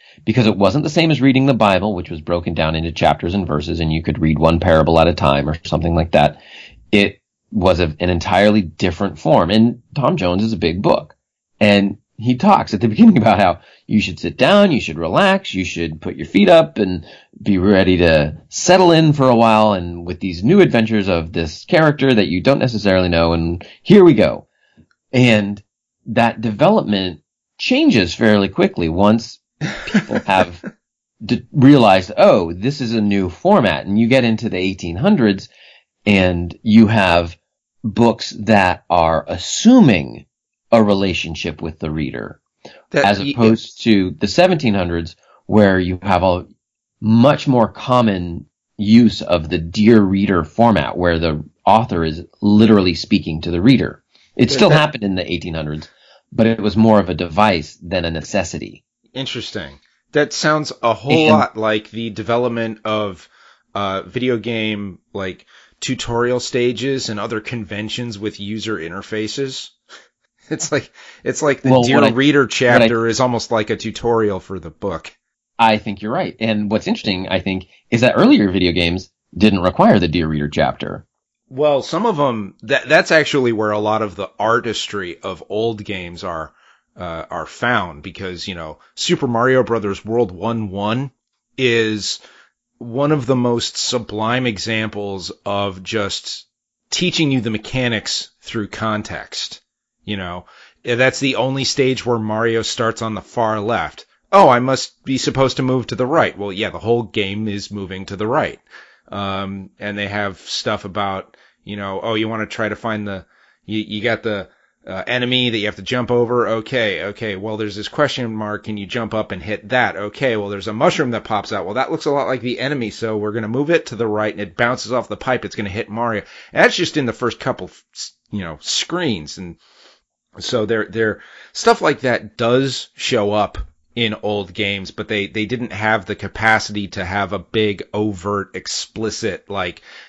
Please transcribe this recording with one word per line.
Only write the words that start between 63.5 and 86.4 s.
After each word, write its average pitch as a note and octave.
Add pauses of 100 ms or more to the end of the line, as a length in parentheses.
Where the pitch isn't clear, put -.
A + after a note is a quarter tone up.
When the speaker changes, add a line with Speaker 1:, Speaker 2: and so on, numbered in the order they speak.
Speaker 2:
uh, G2
video A#2+
game, G#2+ (140)
like, F#2+ (320)
tutorial A#2+
stages B2
and G#2
other G#2+
conventions G#2+
with G#2
user G#2
interfaces. G#2+
<laughs> - (720)
It's D#3
like, C#3+ (320)
it's -
like C#3+
the C3+
Speaker 1:
Well, C3
Speaker 2:
Dear A#2+
Speaker 1:
what A2+
I, A2+
Speaker 2:
Reader C#3
Speaker 1:
what A#2
I -
Speaker 2:
chapter A#2
is A2+
almost B2
like D3
a A2+
tutorial A2
for F#2
the D#2+
book. E2+ (440)
Speaker 1:
I A2+
think G#2
you're G#2+
right. C#3
And G#2+
what's A2
interesting, G2+
I F#2+
think, F#2 (240)
is A#2
that B2
earlier G3+
video F2+
games E2+ (260)
didn't F#2+
require A#2
the F2
Dear D#2+
Reader D2
chapter. A#1 (440)
Speaker 2:
Well, C#3
some F#3
of F#3
'em, A2+
that, B2
that's E3
actually C#3+
where G#2+
a G#2+
lot G#2+
of G2+
the G2
artistry G#2
of F#2
old G#2+
games F2+
are, E2 (420)